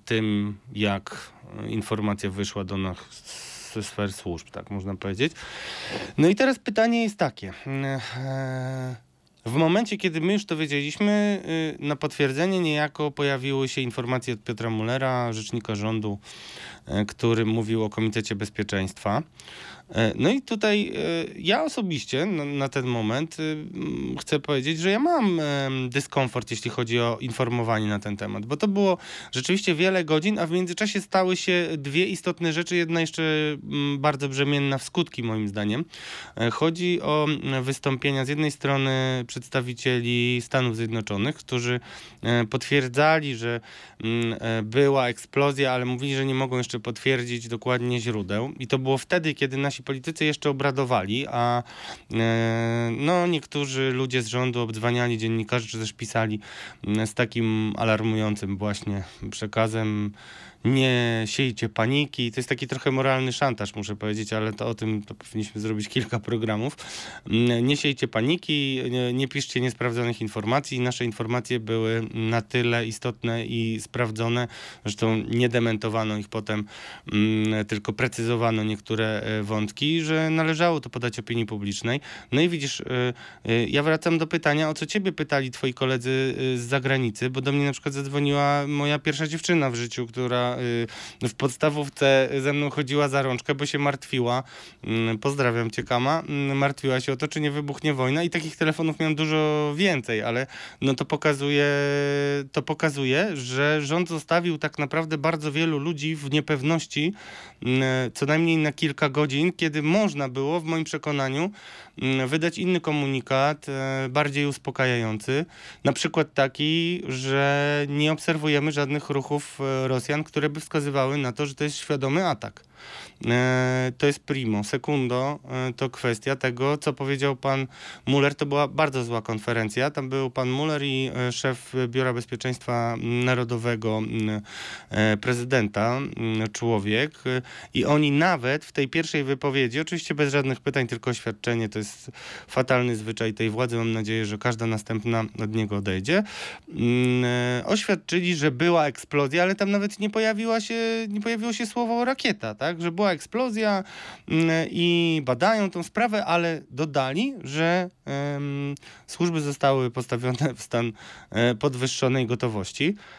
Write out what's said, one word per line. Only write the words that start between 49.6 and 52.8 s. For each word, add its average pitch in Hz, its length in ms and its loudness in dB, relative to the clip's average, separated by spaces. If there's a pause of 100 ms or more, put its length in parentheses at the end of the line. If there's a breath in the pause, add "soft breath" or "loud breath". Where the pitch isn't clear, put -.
politycy 143 420 -4
jeszcze 151 260 2
obradowali, 131 800 0
a, 120 320 2 (520 loud breath)
e, 113 800 2